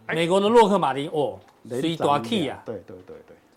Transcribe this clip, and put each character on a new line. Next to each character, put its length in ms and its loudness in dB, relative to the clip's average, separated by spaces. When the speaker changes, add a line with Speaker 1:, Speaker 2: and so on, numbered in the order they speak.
Speaker 1:
美 200 -2
国 100 2
的 120 2
洛 180 8
克 100 2
马 140 0
丁， 180 -6
哦， 280 -4
Speaker 2:
连 180 -6
涨 0 -
Speaker 1:
所 80 -2
以 80 -2
大 220 2
起 320 -2
啊。 160 -12
Speaker 2:
对， 80 -10
对， 80 -18
对， 100 -18
对。 100 -20